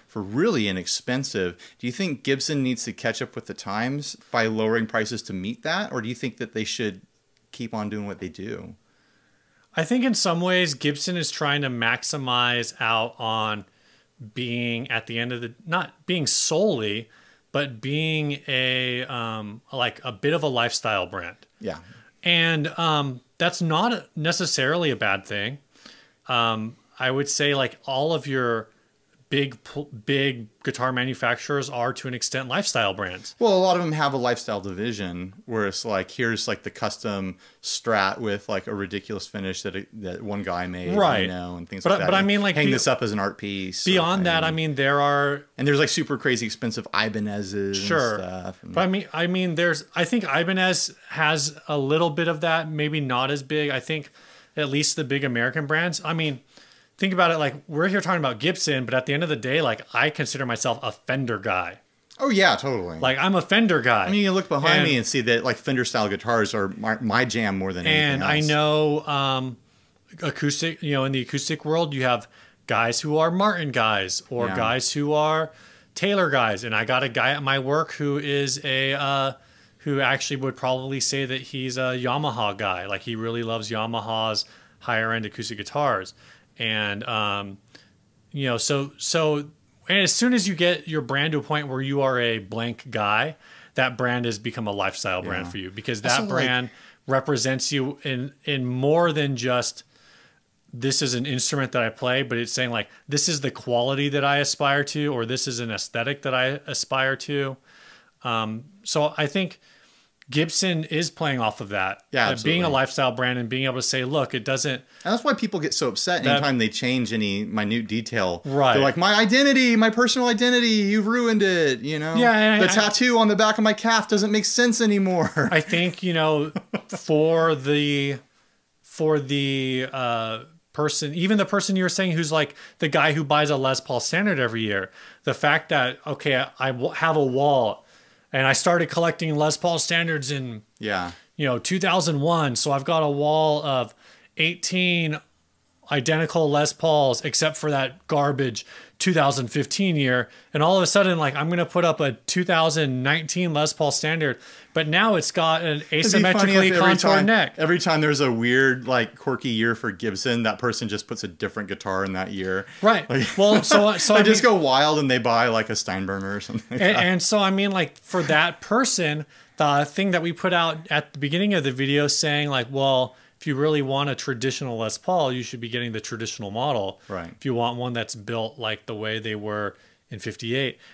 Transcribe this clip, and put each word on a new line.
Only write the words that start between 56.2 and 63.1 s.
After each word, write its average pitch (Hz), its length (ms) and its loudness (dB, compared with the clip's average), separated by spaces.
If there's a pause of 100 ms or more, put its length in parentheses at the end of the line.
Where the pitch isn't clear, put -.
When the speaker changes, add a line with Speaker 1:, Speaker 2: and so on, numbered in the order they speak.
Speaker 2:
think 190 160 0
about 180 180 4
it. 165 60 2
Like, 147 200 -2 (120)
we're 160 200 0
here 196 120 0
talking 170 200 0
about 127 200 -2
Gibson, 143 460 0
but 117 80 -2
at 131 100 0
the 143 80 -2
end 147 100 0
of 175 60 -2
the 151 80 -2
day, 127 240 -2
like, 120 220 0 (120)
I 123 140 2
consider 139 380 -4
myself 117 360 -2
a 117 100 -6
Fender 123 460 -2
guy. 92 420 -4 (380)
Speaker 1:
Oh, 277 120 0
yeah, 190 260 4
totally. 95 420 -4
Speaker 2:
Like, 131 200 0